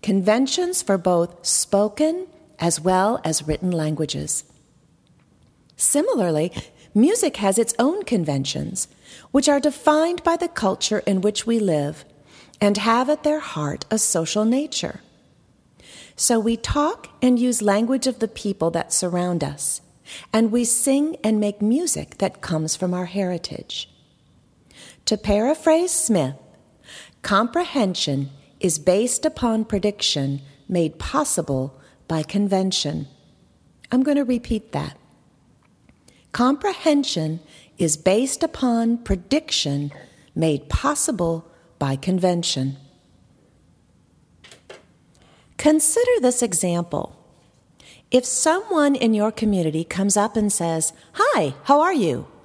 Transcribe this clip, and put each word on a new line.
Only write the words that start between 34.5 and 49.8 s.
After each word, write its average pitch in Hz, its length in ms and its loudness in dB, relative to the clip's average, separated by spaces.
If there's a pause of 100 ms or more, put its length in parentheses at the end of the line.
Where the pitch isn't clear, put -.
that. 147 240 -6 (1400)
Comprehension 269 1040 0 (380)
is 160 180 0
based 233 480 2
upon 233 540 0
prediction 175 960 -2 (440)
made 160 320 0
possible 180 800 -2 (320)
by 139 180 0
convention. 170 800 0 (2750)
Consider 427 640 2
this 247 240 0
example. 175 720 -2 (960)
If 247 140 4
someone 320 720 2
in 226 180 2
your 214 180 2
community 175 520 0